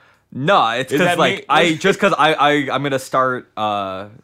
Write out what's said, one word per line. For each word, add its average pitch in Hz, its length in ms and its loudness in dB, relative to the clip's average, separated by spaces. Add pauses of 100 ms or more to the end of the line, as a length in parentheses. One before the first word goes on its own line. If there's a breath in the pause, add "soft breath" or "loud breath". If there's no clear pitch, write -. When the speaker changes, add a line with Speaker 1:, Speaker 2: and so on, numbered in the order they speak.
(340 soft breath)
Speaker 1:
No, 139 380 2
it's 127 200 -4
Speaker 2:
Does 147 80 0
Speaker 1:
'cause, 180 80 2
Speaker 2:
that 175 100 0
Speaker 1:
like, 165 200 2
Speaker 2:
mean - 100 -14
Speaker 1:
I, 160 280 2
just 190 240 0
'cause 196 180 2
I, 151 160 4
I, 147 180 2 (180)
I'm 131 140 -2
gonna 135 160 -2
start, 131 560 -2
uh, 107 60 -6
I'm 101 500 -6 (120)